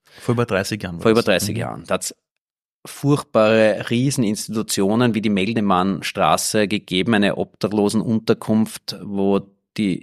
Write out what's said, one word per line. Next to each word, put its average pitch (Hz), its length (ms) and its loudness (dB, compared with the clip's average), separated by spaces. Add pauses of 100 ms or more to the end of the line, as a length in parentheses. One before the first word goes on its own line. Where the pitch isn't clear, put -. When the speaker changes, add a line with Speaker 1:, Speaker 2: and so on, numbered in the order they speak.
(200)
Speaker 1:
Vor - 120 -2
über 117 140 0
dreißig 98 360 -2
Jahren 87 140 -8
war 85 60 -10
Speaker 2:
Vor 113 100 6
über 110 60 4
Speaker 1:
das. 117 80 2
Speaker 2:
dreißig 104 280 2
Speaker 1:
Mhm. 101 60 -4
Speaker 2:
Jahren. 60 260 -8
Da 95 80 -2
hat's - 200 -6 (720)
furchtbare 110 1040 2
Rieseninstitutionen 110 1200 0
wie 110 60 -2
die 107 100 0
Meldemannstraße 98 1400 0
gegeben, 92 480 -2
eine 101 220 2
Obdachlosenunterkunft, 107 1700 -2
wo 98 380 0 (360)
die 101 260 -2